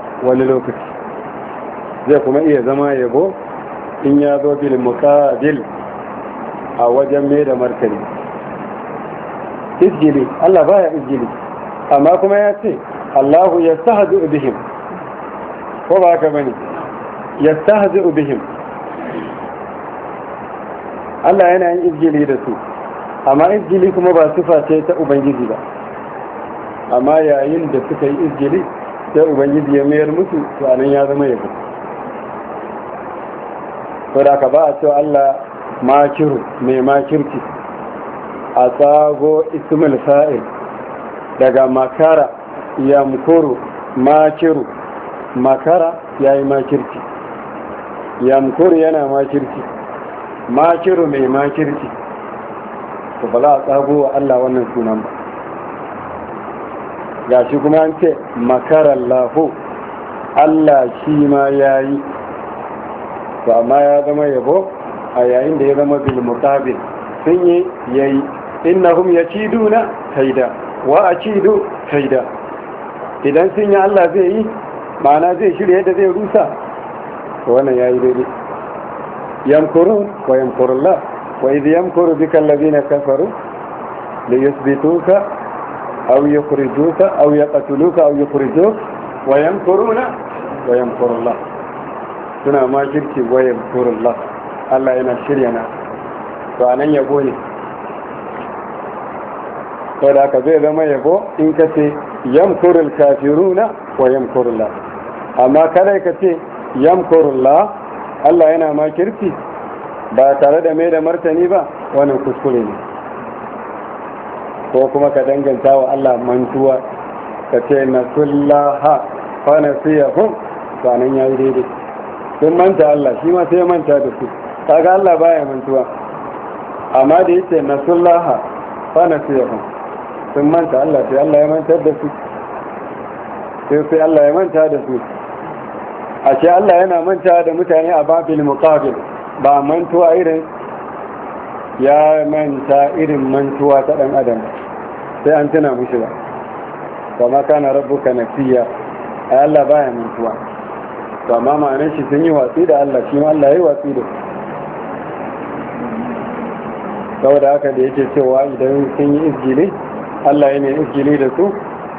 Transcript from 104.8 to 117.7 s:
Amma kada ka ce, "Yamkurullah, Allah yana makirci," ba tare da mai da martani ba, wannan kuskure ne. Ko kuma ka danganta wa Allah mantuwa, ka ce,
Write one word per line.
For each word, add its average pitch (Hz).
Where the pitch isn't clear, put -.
Amma 143
kada 190
ka 185
ce, 180
"Yamkurullah, 151
Allah 165
yana 160
makirci," 165
ba 139
tare 143
da 165
mai 165
da 160
martani 165
ba, 180
wannan 139
kuskure 127
ne. 104
Ko 131
kuma 143
ka 139
danganta 135
wa 131
Allah 135
mantuwa, 127
ka 120
ce, 135